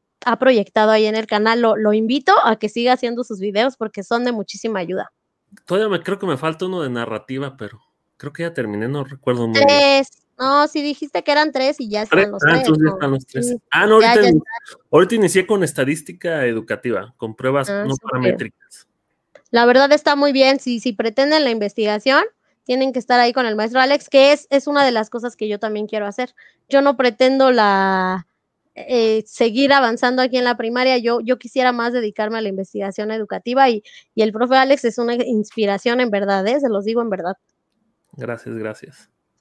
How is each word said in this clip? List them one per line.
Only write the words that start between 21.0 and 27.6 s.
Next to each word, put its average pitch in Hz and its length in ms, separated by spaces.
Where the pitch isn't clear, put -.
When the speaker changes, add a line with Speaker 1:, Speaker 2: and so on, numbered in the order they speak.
Speaker 1:
la 262 60
investigación, 214 720
tienen 262 280
que 254 60
estar 247 200
ahí 247 140
con 254 140
el 214 80
maestro 226 260
Alex, 277 260
que 277 240
es, 294 200
es 277 160
una 285 180
de 254 60
las 220 180
cosas 233 260
que 214 120
yo 208 120
también 214 280
quiero 208 180
hacer. 226 300
Yo 277 140
no 285 120
pretendo 254 560
la, 190 760